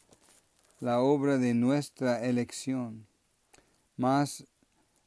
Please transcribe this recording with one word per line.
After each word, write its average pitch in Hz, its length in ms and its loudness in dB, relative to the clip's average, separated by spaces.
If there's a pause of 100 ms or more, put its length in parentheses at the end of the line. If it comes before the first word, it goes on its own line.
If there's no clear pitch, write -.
(800)
la 120 200 0
obra 139 380 2
de 123 160 2
nuestra 123 680 0
elección, 120 840 -4 (880)
mas 139 500 0 (600)